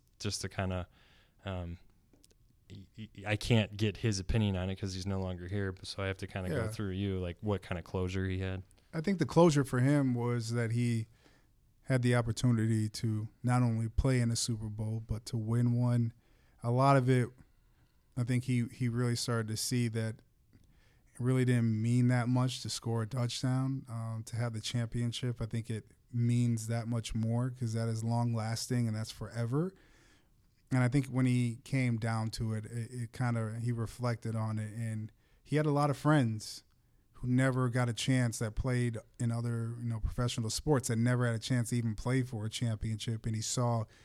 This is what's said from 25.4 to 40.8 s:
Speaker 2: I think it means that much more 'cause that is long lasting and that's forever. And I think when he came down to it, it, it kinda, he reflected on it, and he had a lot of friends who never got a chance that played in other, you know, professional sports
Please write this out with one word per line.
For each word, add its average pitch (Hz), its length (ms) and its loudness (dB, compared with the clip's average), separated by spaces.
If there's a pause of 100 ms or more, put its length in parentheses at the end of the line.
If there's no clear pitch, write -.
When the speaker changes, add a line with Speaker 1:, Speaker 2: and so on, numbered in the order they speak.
Speaker 2:
I 120 40 -4
think 110 240 -4
it 110 160 -6 (260)
means 120 560 2
that 113 220 -2
much 117 260 -4
more 117 360 0
'cause 120 200 -4
that 113 160 -2
is 110 160 -2
long 117 300 0
lasting 113 540 -2
and 107 80 -2
that's 110 160 -6
forever. 120 600 -2 (1000)
And 127 120 4
I 123 60 4
think 131 180 2
when 127 180 0
he 123 380 2
came 127 340 0
down 110 340 0
to 110 220 -2
it, 110 120 -4
it, 113 260 -8
it 123 220 -8
kinda, 113 480 -2
he 120 100 -2
reflected 117 640 -4
on 110 240 -2
it, 107 140 -6
and 110 360 -6 (360)
he - 100 -2
had 151 100 2
a 151 60 2
lot 147 180 2
of 156 60 0
friends 123 680 2 (500)
who - 140 -8
never 127 400 2
got 123 220 0
a 113 40 -2
chance 127 440 2
that 110 160 -4
played 123 420 0 (220)
in 117 140 0
other, 117 500 -2
you 120 80 -2
know, 113 100 -4
professional 120 520 0
sports 143 380 2